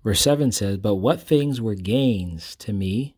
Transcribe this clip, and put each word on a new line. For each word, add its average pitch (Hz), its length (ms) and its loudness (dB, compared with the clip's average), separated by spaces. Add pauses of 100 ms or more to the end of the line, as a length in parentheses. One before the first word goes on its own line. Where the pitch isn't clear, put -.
Verse 98 180 0
seven 143 300 4
says, 98 280 -2
"But 101 180 0
what 135 260 0
things 143 380 0
were 110 160 -2
gains 95 800 -2
to - 160 -8
me, 101 460 -2